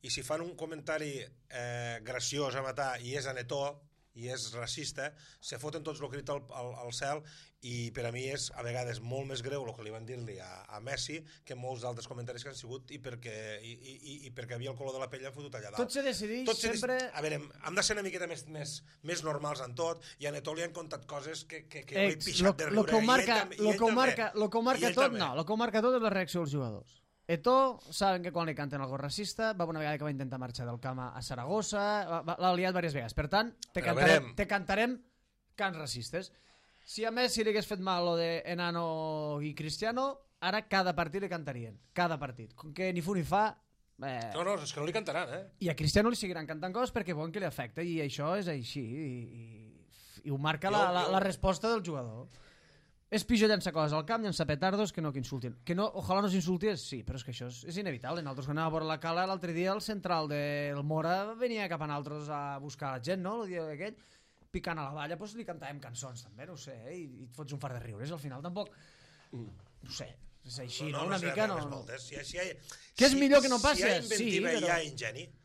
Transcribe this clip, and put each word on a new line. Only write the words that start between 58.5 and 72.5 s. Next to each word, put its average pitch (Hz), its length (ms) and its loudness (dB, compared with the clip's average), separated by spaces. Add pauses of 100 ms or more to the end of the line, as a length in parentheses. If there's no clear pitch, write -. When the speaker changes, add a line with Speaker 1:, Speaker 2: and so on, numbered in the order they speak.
Speaker 2:
anàvem 160 100 2
a 156 60 0
veure 160 100 2
la 156 160 0
Cala 165 240 2
l'altre 190 300 -2
dia, 180 180 2
el 208 80 0
central 175 480 0
del 143 560 0
Mora 170 480 2
venia 226 380 0
cap 156 100 -2
a 151 80 -2
nosaltres 147 400 -4
a 143 320 -4
buscar 143 320 -6
la 127 80 -4
gent, 180 240 0
no? 214 160 -2
El 202 80 -6
dia 175 160 -2
aquell, 160 320 -6 (560)
picant 170 240 -2
a 147 80 -4
la 139 80 -6
valla, 156 240 -4
doncs 208 220 -10
li 226 60 -8
cantàvem 147 360 -8
cançons 123 460 -10
també, 110 180 -16
no 175 80 -14
ho 151 80 -14
sé, 131 140 -14 (100)
eh? 143 140 -10
I, 160 80 -10 (160)
i - 20 -14
et 123 80 -18
fots 143 240 -10
un - 40 -8
fart 131 180 -6
de - 80 -10
riures, 117 260 -6
al 156 80 -8
final 139 240 -10
tampoc, 180 240 -6 (640)
Speaker 3:
Mm. 113 180 -10 (360)
Speaker 2:
no 117 80 -12
sé, 135 140 -10 (380)
és 120 140 -12
així, 127 320 -6
Speaker 1:
No, - 0 -
Speaker 2:
no? 143 60 -4
Speaker 1:
no, 165 100 -2
Speaker 2:
Una 190 100 0
Speaker 1:
no - 20 0
sé, 175 80 -4
Speaker 2:
mica 214 200 2
Speaker 1:
no, 190 120 -2
Speaker 2:
no, 147 100 -4
Speaker 1:
moltes. 127 320 -8
Si, - 140 -12 (100)
si 170 120 -8
hi - 40 -4
ha, 185 40 0 (520)